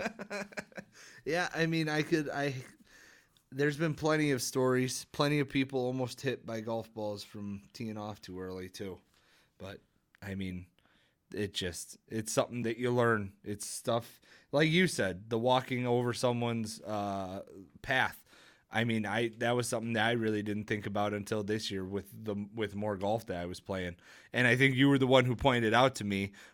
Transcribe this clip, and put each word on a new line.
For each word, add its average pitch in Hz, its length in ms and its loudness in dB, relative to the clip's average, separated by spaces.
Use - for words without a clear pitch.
<laughs> 202 160 -8
Yeah, 170 280 0
I 165 120 2
mean, 160 220 0
I 151 140 0
could, 151 260 0
I, 139 260 -2
there's 143 260 0
been 156 180 0
plenty 151 380 2
of 123 100 0
stories, 127 720 2
plenty 147 280 2
of 139 80 -2
people 135 320 0
almost 127 400 -4
hit 127 240 -4
by 113 160 -6
golf 113 320 -6
balls 104 320 -6
from 101 380 -10
teeing 110 240 -8
off 104 240 -10
too 90 200 -12
early, 92 280 -10
too. 95 300 -10
But, 95 220 -12
I 98 120 -8
mean, 92 320 -6
it 101 200 -4
just, - 440 -6
it's 110 240 -6
something 120 300 0
that 113 160 -2
you 123 120 0
learn. 117 420 2
It's 104 220 -8
stuff, - 540 -4
like 156 180 4
you 180 160 6
said, 98 440 -2
the 117 80 2
walking 123 480 2
over 120 260 2
someone's, 117 680 -2
uh, 98 580 -4
path. 127 380 0
I 113 100 2
mean, 113 240 0
I, 113 220 0
that 120 160 2
was 123 140 0
something 117 240 -4
that 107 140 2
I 117 60 4
really 110 300 0
didn't 104 220 -4
think 104 220 -4
about 104 280 0
until 104 300 -4
this 107 260 -2
year 95 140 -4
with 95 220 -6
the, 104 100 -2
with 101 180 -4
more 104 220 -2
golf 101 300 -2
that 92 140 -6
I 87 60 -6
was 90 140 -10
playing. 92 340 -6
And 123 160 4
I 123 80 6
think 135 180 6
you 135 140 6
were 139 100 6
the 131 80 4
one 127 200 8
who 123 100 0
pointed 120 360 4
out 127 240 6
to 104 80 -6
me 98 280 -2